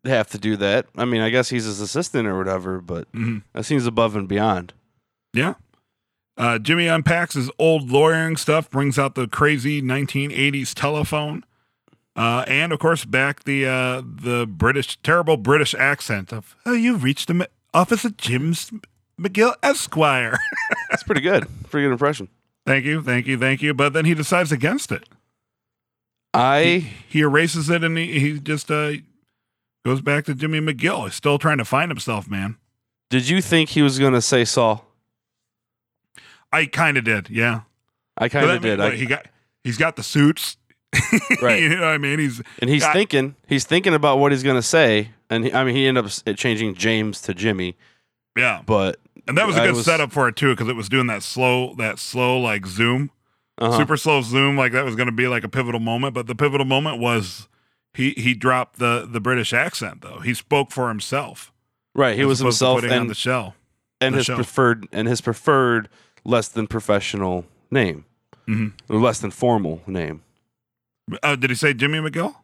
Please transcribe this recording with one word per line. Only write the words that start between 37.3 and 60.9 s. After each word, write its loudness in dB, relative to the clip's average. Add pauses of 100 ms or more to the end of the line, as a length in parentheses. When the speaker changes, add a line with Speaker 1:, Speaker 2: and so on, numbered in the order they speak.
Speaker 2:
yeah. 0 (560)
Speaker 1:
I 0
Speaker 2:
But -2
Speaker 1:
kinda 4
Speaker 2:
I 4
mean, -2
Speaker 1:
did. 2
Speaker 2:
what, 2
Speaker 1:
I -4
Speaker 2:
he -2
got, -4 (380)
he's -4
got 0
the -10
suits. 2 (360)
<laughs> 0 (440)
Speaker 1:
Right. 2
Speaker 2:
You 4
know 0
what 2
I 2
mean? -2
He's -2 (180)
Speaker 1:
And 4
he's 4
Speaker 2:
got 4
Speaker 1:
thinking, 2 (120)
he's 0
thinking 4
about 4
what 6
he's 0
gonna 2
say. 4 (200)
And 0
he, 0
I 2
mean, 0
he 2
ended 2
up -8
s-, -8 (140)
changing -2
James 0
to -6
Jimmy. -2 (600)
Speaker 2:
Yeah. 0
Speaker 1:
But 2 (300)
Speaker 2:
And 0
that 2
was 0
a 2
Speaker 1:
I 4
Speaker 2:
good 2
Speaker 1:
was -4
Speaker 2:
setup 0
for 2
it, -2
too, 2
'cause -4
it -4
was -8
doing 2
that -4
slow, 0
that -4
slow, -2
like, -2
zoom. 0 (480)
Speaker 1:
Uh-huh. 2
Speaker 2:
Super 2
slow 2
zoom, 0
like 2
that 0
was -4
gonna 0
be, 0
like, -2
a -10
pivotal -4
moment. -2
But -6
the -8
pivotal 0
moment 0
was -2 (460)
he, 0
he -2
dropped 0
the, 0
the -6
British -2
accent, -4
though. -18
He -4
spoke -2
for -4
himself. -8 (420)